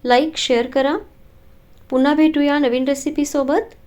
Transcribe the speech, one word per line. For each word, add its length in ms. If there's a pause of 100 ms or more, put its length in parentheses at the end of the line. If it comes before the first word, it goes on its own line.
लाईक, 340
शेअर 300
करा. 280 (920)
पुन्हा 240
भेटूया 460
नवीन 280
रेसिपीसोबत. 880 (120)